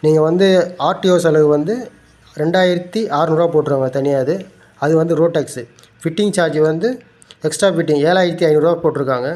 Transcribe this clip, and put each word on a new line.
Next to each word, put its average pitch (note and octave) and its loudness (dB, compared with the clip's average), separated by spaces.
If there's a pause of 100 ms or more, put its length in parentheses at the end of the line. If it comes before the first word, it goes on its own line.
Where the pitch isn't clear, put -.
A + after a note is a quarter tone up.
நீங்க D#3 4
வந்து F3 2 (300)
ஆர்டிஓ F3+ 0
செலவு D#3 4 (100)
வந்து D#3 -2 (640)
ரெண்டாயிரத்தி F3 0 (180)
அறநூறுவா D#3+ 2
போட்டிருக்காங்க C3+ 0
தனியா C#3 -2
அது. C3 -2 (500)
அது D3 0
வந்து E3 0
ரோட் E3 0
டேக்ஸு. B2+ -6 (380)
ஃபிட்டிங் F#3 -2
சார்ஜ் D#3+ 0
வந்து D#3 0 (580)
எக்ஸ்ட்ரா D#3 0
ஃபிட்டிங் D3+ 0
ஏழாயிரத்தி F3+ 0
ஐநூறுரூவா D#3 2
போட்டிருக்காங்க. C3+ -2